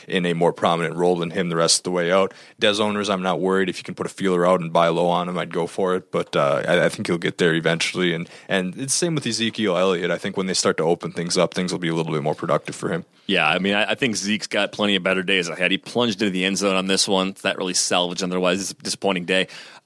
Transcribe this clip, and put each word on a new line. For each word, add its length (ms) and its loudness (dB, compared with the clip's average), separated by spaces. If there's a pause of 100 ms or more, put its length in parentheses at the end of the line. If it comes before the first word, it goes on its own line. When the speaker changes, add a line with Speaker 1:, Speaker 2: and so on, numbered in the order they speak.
Speaker 1:
in 160 0
a 80 2
more 180 4
prominent 440 0
role 220 2
than 120 -2
him 220 -2
the 60 -2
rest 240 2
of 40 -20
the 60 -4
way 200 0
out. 220 2 (260)
Dez 220 2
owners, 300 0
I'm 100 0
not 200 0
worried. 280 2
If 80 -6
you 80 -14
can 100 -12
put 120 -6
a 20 -6
feeler 380 0
out 160 4
and 100 -8
buy 160 6
low 200 2
on 200 0
him, 80 -6
I'd 160 -6
go 140 -2
for 280 0
it, 160 -6
but, 240 -2
uh, 320 2
I, 200 4
I 20 4
think 200 -4
he'll 100 0
get 180 -4
there 160 4
eventually, 600 0
and, 120 -6 (220)
and 260 -2
it's 200 -4
the 100 0
same 100 0
with 120 -2
Ezekiel 500 0
Elliott. 340 2
I 60 0
think 220 -6
when 80 0
they 80 -2
start 240 2
to 40 0
open 300 0
things 240 -4
up, 160 2
things 200 -2
will 60 -4
be 100 -2
a 60 0
little 200 -2
bit 80 -2
more 120 -2
productive 400 -2
for 140 -6
him. 160 -4 (220)
Speaker 2:
Yeah, 200 2
I 120 2
mean, 160 0
I, 160 2
I 40 0
think 220 -2
Zeke's 300 -2
got 260 -2
plenty 240 2
of 60 0
better 200 2
days 280 0
ahead. 220 0
He 40 0
plunged 460 -2
into 80 2
the 160 0
end 100 0
zone 180 2
on 120 0
this 200 2
one. 220 2
It's 160 -12
not 140 -2
really 160 -4
salvage, 480 0
otherwise 400 0
it's 80 -6
a 120 -16
disappointing 440 -2
day. 220 0 (380)